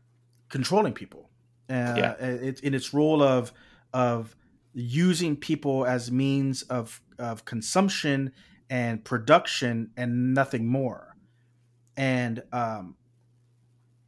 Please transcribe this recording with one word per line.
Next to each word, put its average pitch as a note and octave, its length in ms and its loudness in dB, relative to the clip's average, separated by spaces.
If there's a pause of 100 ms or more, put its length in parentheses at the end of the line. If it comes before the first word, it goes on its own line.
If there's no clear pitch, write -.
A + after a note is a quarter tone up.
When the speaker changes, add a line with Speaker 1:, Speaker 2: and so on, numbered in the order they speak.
(480)
Speaker 1:
controlling D#3 440 2
people. - 380 -16 (380)
Uh, B2 280 -2
Speaker 2:
Yeah. - 160 2
Speaker 1:
it, B2+ 480 -6
in C#3 140 0
its C3 200 -4
role D3+ 280 4
of, B2+ 300 4 (400)
of A#2+ 440 0 (380)
using D#3 640 0
people C#3+ 480 -2
as B2 280 0
means C3+ 500 0
of, A#2+ 380 -6 (180)
of A#2 260 -8
consumption C#3 880 0 (380)
and A#2 340 -2
production A#2+ 920 2
and B2 380 0
nothing C3 320 0
more. B2+ 500 -4 (800)
And, B2 460 0 (100)
um, A2 440 -4 (1120)